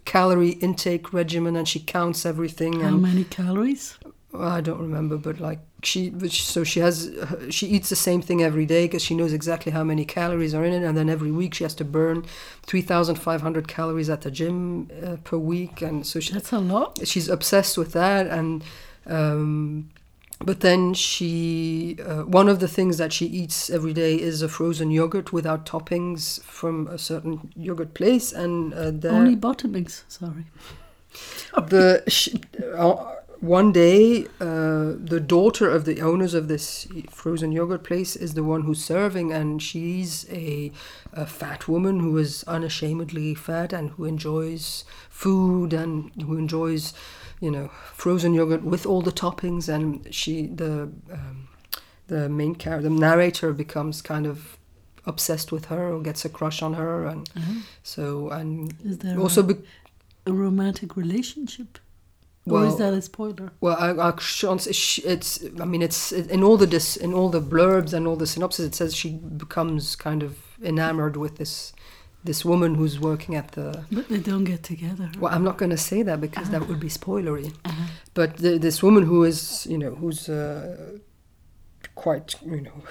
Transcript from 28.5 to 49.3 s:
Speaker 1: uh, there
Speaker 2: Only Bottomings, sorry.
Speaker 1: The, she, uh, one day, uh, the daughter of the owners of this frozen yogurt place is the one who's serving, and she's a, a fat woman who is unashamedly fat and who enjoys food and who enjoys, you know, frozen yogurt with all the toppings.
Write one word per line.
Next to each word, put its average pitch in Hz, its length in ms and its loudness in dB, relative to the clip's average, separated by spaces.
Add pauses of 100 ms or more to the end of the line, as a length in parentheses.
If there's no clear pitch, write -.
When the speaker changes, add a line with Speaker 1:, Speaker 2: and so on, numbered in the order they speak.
Speaker 1:
uh, 160 200 -4
there 156 200 -2
Speaker 2:
Only 240 220 8
Bottomings, 208 720 -4
sorry. 165 380 -10 (1200)
Speaker 1:
The, 185 380 8
she, - 340 2 (360)
uh, 170 380 4 (260)
one 185 300 6
day, 196 540 8 (140)
uh, 160 580 0
the 165 220 -2
daughter 180 500 4
of 151 160 4
the 156 160 0
owners 170 320 2
of 160 140 0
this - 400 -4 (220)
frozen 160 420 -2
yogurt 170 320 -2
place 180 320 -4
is 160 200 -6
the 156 80 0
one 156 200 0
who's 151 200 -2
serving, 180 500 0
and 151 280 -2
she's 170 680 -6
a, 147 400 -8 (420)
a 151 120 -6
fat 147 420 -10
woman 185 320 2
who 160 180 2
is 147 300 -2
unashamedly 160 880 -4
fat 170 380 -6
and 156 180 -4
who 156 140 -8
enjoys 156 800 -4 (240)
food 185 640 2
and 160 380 -2 (100)
who 156 160 -2
enjoys, 160 560 -2 (480)
you 165 100 -2
know, 143 180 -4 (240)
frozen 175 400 2
yogurt 160 300 2
with 175 220 -2
all 185 160 2
the 175 100 0
toppings. 175 560 -4